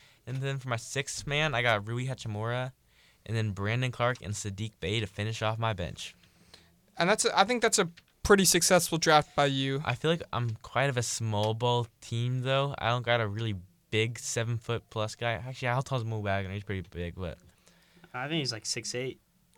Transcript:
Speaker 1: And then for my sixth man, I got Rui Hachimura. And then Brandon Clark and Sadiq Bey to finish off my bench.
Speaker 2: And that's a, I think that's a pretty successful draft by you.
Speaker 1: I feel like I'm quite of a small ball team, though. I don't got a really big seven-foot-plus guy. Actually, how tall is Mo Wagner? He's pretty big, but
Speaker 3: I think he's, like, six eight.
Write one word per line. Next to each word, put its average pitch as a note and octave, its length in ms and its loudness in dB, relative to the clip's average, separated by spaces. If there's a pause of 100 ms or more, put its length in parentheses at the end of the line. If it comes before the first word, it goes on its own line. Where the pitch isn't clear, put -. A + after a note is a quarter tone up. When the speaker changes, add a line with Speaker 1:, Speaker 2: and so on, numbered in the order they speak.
(280)
Speaker 1:
And B2+ 100 -6
then C3+ 200 -2
for C3 120 -10
my A#2+ 60 0
sixth - 500 -6
man, D3 300 0
I A#2+ 60 2
got A2 260 2
Rui B2 200 -4
Hachimura. A#2+ 640 -4 (540)
And A2 120 -2
then A2 140 0
Brandon A2 400 0
Clark A#2+ 300 0
and G#2 120 -6
Sadiq G#2 460 -6
Bey G#2 200 0
to G#2+ 80 -2
finish G#2+ 340 -6
off A2 160 0
my A2+ 160 0
bench. - 400 -8 (840)
Speaker 2:
And E3+ 120 2
that's G#3+ 160 2
a, A3 140 0
I F#3+ 60 8
think A#3+ 160 0
that's A3 180 4
a F3 100 2 (340)
pretty G3 220 8
successful F3 520 4
draft D#3 380 6
by C#3+ 100 6
you. C3+ 400 0
Speaker 1:
I B2 100 0
feel D#3 160 2
like E3+ 120 -2 (100)
I'm A#2 180 -2 (100)
quite C3 280 0
of B2+ 80 -2
a A#2+ 60 2
small G#2+ 500 0
ball A#2+ 340 0 (140)
team, B2 400 -2
though. C3+ 360 0
I A2+ 120 0
don't A#2+ 160 0
got A#2 160 4
a A2 60 0
really G#2+ 280 -4 (360)
big A2+ 280 0
seven-foot-plus A2+ 960 -4
guy. A#2 180 -2
Actually, B2+ 360 -6
how B2 120 2
tall C3 180 -2
is A2 60 -4
Mo A2 140 -4
Wagner? G2 340 -2
He's G2+ 100 -6
pretty F#2+ 280 -6
big, F2 240 -6
but F2+ 220 -8 (760)
Speaker 3:
I B2+ 140 -6
think D#3+ 120 -2
he's, B2+ 120 -2
like, G#2+ 140 -8
six - 300 -6
eight. B2+ 240 -6 (380)